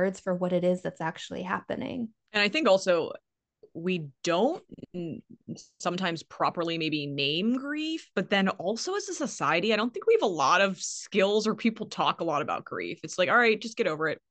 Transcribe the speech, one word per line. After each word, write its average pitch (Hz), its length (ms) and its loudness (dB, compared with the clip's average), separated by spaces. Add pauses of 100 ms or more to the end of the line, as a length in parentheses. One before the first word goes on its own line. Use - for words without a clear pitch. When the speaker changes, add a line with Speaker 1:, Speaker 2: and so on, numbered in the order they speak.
(200)
Speaker 1:
for 190 120 -2
what 180 200 0
it 175 100 2
is 180 180 2
that's - 200 -8
actually 165 420 -6
happening. 196 640 -4 (240)
Speaker 2:
And 214 80 0
I 208 80 4
think 254 200 2
also 185 440 4 (640)
we 170 340 -2 (140)
don't 220 400 2 (320)
n-, 170 260 -8 (600)
sometimes 175 420 -2
properly 165 560 -2
maybe 151 280 0
name 147 500 0
grief, 302 580 -6
but 190 160 -2
then 196 180 4
also 226 460 -2
as 403 140 -4
a 359 60 -6
society, 180 580 0
I 214 40 4
don't 226 160 -2
think - 140 -6
we 453 80 8
have - 80 4
a 277 40 2
lot 165 340 4
of 196 200 2
skills 202 680 0
or 220 80 -2
people 220 300 -2
talk - 340 0
a 175 40 -2
lot 151 180 0
about - 220 -4
grief. 175 380 -8
It's - 160 -8
like, 180 100 4
"All 202 80 6
right, 226 240 4
just 226 160 -8
get 214 120 0
over 156 200 0
it." - 220 -4